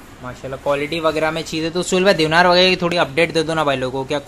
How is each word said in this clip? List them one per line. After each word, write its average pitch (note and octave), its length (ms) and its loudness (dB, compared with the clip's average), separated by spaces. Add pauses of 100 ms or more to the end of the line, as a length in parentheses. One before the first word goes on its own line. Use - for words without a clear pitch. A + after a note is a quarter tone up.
(220)
माशाल्लाह, B2+ 400 -12
quality D3 380 -2
वगैरह D#3 300 0
में E3 120 -4
चीज़ें D#3+ 300 -6
तो F3 100 -2
सुहेल F#3 220 0
भाई, G3 100 4
देवनार D#3+ 320 4
वगैरह F3+ 240 6
की F#3 60 2
थोड़ी F3 200 -2
update D#3 360 0
दे D#3+ 100 0
दो D#3 120 -4
ना D#3 100 0
भाई C#3 120 0
लोगों B2+ 260 -4
को, B2+ 60 -10
क्या D3 200 -2